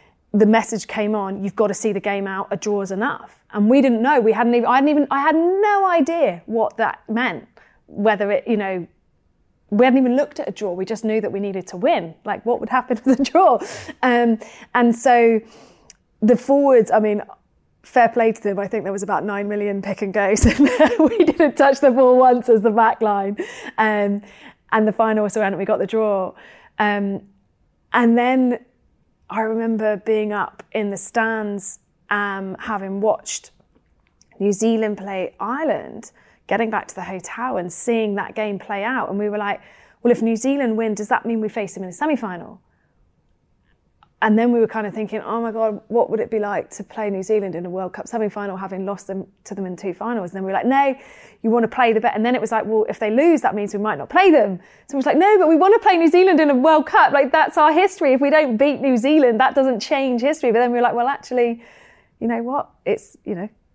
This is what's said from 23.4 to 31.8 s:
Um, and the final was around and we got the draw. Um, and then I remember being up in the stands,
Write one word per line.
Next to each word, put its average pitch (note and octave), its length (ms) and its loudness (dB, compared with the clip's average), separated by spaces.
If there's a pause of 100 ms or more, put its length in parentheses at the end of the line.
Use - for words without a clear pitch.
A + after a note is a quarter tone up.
Um, G#3 460 0 (480)
and A3 140 2
the G#3+ 60 0
final A3 320 0
was G#3 140 -4
around G3 160 -2
and E3+ 40 -6
we G3 80 -6
got G#3 140 0
the G3 80 -4
draw. G#3 460 -2 (460)
Um, G3+ 420 -2 (720)
and A#3 240 4
then B3 420 0 (680)
I G#3 120 -6
remember A3 560 -2
being G#3+ 360 -2
up - 300 -6 (100)
in G#3 180 -4
the G3+ 60 -8
stands, A3 840 -6 (300)